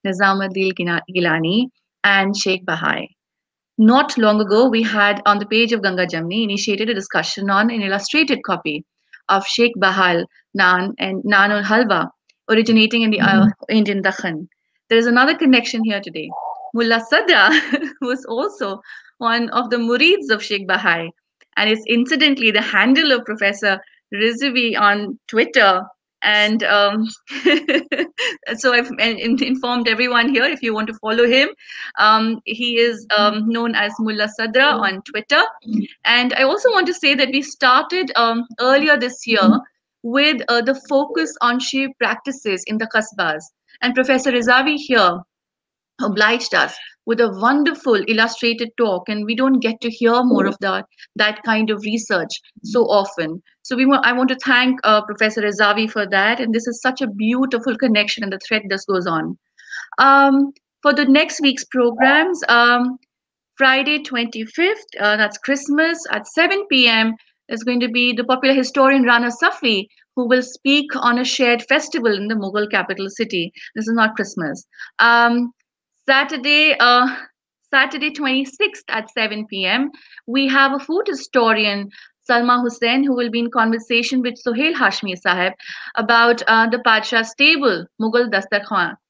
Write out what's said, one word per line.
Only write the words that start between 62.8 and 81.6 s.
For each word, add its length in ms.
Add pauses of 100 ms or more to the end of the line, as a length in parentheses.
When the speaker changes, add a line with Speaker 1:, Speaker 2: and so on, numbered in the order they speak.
Speaker 1:
Friday 480
twenty-fifth, 800 (140)
uh, 180
that's 220
Christmas, 640 (100)
at 160
seven 420
P 180
M, 280 (340)
is 140
going 160
to 100
be 240
the 100
popular 320
historian 480
Rana 280 (100)
Safi, 460 (280)
who 120
will 160
speak 520
on 240
a 60
shared 380
festival 520
in 120
the 80
Mughal 340
capital 400
city. 420 (240)
This 120
is 80
not 200
Christmas. 500 (340)
Um, 520 (560)
Saturday, 720
uh, 280 (640)
Saturday 420
twenty-sixth 800
at 220
seven 340
P 200
M, 260 (340)
we 220
have 260
a 60
food 260
historian, 840 (400)